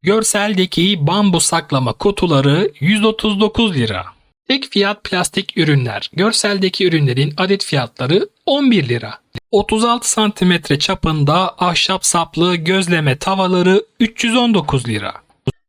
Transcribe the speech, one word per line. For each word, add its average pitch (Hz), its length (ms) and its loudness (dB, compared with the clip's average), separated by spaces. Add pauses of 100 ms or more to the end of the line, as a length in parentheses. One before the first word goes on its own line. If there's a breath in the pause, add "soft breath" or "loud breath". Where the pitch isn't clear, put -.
Görseldeki 196 1040 0
bambu 185 320 2
saklama 139 540 -2
kutuları 170 840 2
yüz 202 260 2
otuz 214 340 0
dokuz 214 360 0
lira. 107 300 -2 (420)
Tek 269 240 -4
fiyat 202 320 0
plastik - 540 -4
ürünler. 131 560 0
Görseldeki 196 720 0
ürünlerin 143 500 0
adet 196 280 0
fiyatları 143 640 -2 (160)
on 285 260 2
bir 160 180 2
lira. 117 300 -6 (320)
Otuz 214 320 0
altı 240 260 -2
santimetre 180 680 0
çapında 160 800 0
ahşap 180 480 -2
saplı 170 500 0
gözleme 170 640 0
tavaları 190 680 2 (140)
üç 226 240 -2
yüz 233 120 0
on 240 180 2
dokuz 143 340 0
lira. 104 260 -6 (560)